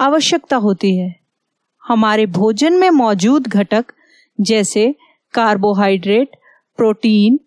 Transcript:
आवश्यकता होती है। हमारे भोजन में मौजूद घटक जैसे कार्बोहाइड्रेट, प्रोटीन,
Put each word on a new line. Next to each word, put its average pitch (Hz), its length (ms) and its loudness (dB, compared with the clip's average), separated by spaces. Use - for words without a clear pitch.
आवश्यकता 294 560 -2
होती 196 400 -2
है। 180 180 -8
हमारे 220 420 0
भोजन 214 460 0
में 359 180 2
मौजूद 247 560 0
घटक 208 460 -2
जैसे 214 560 0
कार्बोहाइड्रेट, 202 1040 0
प्रोटीन, 220 680 2